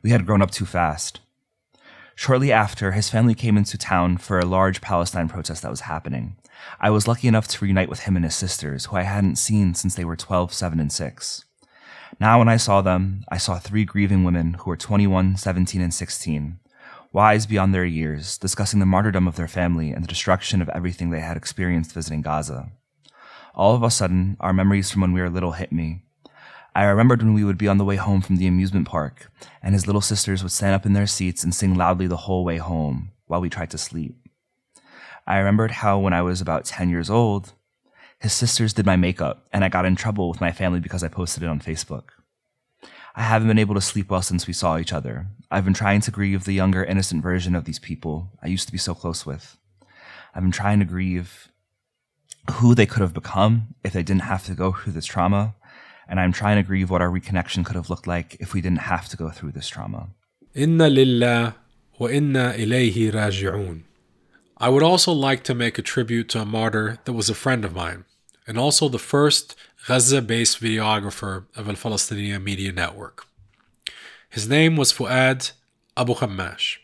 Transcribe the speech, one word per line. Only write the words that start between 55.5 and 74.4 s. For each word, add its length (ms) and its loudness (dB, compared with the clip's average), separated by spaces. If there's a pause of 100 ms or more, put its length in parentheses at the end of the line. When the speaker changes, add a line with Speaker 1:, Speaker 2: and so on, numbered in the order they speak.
Speaker 1:
and 120 -2
I'm 100 2
trying 240 0
to 80 4
grieve 260 -2
what 140 2
our 80 2
reconnection 560 -4
could 80 -6
have 160 -8
looked 160 -8
like 320 -6
if 160 -12
we 60 -2
didn't 220 -2
have 260 -4
to 80 -14
go 140 -8
through 200 -12
this 160 -14
trauma. 440 -12 (440)
Speaker 2:
Inna 340 4
lillah 680 4 (420)
wa 80 -2
inna 500 0
ilayhi 540 2
raji'un. 720 -4 (760)
I 120 0
would 160 6
also 260 4
like 340 0
to 100 -2
make 240 -2
a 40 -6
tribute 460 -2
to 140 -4
a 20 -4
martyr 600 -2
that 80 -6
was 160 -2
a 60 -2
friend 300 -2
of 100 -8
mine, 300 -8 (420)
and 100 -6
also 320 2
the 120 -4
first 560 0 (320)
Gaza-based 720 2
videographer 840 -4 (100)
of 120 -10
Al 60 -6
Falastiniya 680 -4
Media 300 -6
Network. 560 -10 (1000)
His 200 -8